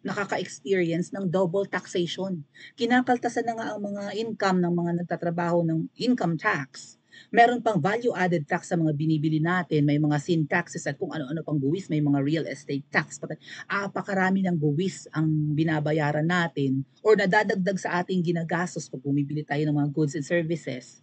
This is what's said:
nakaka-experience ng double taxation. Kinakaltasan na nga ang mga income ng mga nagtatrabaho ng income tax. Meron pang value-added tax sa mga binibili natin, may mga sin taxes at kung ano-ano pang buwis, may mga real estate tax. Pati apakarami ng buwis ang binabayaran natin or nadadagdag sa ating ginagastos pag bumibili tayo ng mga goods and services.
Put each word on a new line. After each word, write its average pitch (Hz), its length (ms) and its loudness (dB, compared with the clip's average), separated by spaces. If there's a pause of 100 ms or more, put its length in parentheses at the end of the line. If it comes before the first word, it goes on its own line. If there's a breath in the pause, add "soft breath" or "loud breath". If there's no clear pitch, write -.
nakaka-experience 185 1120 -2
ng 196 160 -2
double 185 320 2
taxation. 185 800 -4 (320 loud breath)
Kinakaltasan 247 720 2
na 226 80 -4
nga 226 160 -6
ang 214 80 -8
mga 202 400 -6
income 208 400 0
ng 175 140 2
mga 170 260 0
nagtatrabaho 170 640 0
ng 165 320 0
income 202 400 0
tax. - 640 -4 (320 loud breath)
Meron 233 320 6
pang 214 160 2
value-added 185 640 0
tax - 240 -4
sa 180 80 -2
mga 156 220 2
binibili 156 420 2
natin, 160 480 2
may 147 80 4
mga 147 240 2
sin 165 240 0
taxes 170 460 -2
at 143 100 -8
kung 156 160 -6
ano-ano 151 240 -6
pang 151 160 -4
buwis, 151 320 0
may 151 160 0
mga 143 160 4
real 147 320 0
estate 139 400 -6
tax. 170 240 -2
Pati - 240 -10 (300 loud breath)
apakarami 196 720 0
ng 175 160 0
buwis 151 560 -2
ang 151 400 0
binabayaran 151 720 0
natin 143 560 0 (160)
or 214 160 6
nadadagdag 202 640 2
sa 175 240 -2
ating 185 220 0
ginagastos 170 680 -2
pag 131 80 -10
bumibili 143 480 -2
tayo 147 160 0
ng 151 140 0
mga 147 180 0
goods 156 240 0
and 143 80 -6
services. 160 760 -4